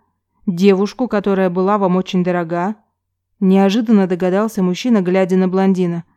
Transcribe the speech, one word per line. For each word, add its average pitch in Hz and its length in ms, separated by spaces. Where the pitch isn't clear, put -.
Девушку, 196 640
которая 196 400
была 190 280
вам 185 200
очень 185 260
дорога?" 175 520
Неожиданно 196 680
догадался 185 560
мужчина, 196 380
глядя 185 340
на 190 140
блондина. 185 560